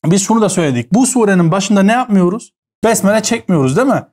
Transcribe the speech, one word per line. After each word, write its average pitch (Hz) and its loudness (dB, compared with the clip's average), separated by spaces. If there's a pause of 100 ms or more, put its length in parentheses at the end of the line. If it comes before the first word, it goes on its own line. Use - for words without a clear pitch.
Biz 190 2
şunu 220 0
da 208 0
söyledik. 147 -2
Bu 247 2
surenin 190 0
başında 196 0
ne 202 2
yapmıyoruz? 202 -2 (320)
Besmele 208 0
çekmiyoruz 160 -2
değil 262 0
mi? 185 -2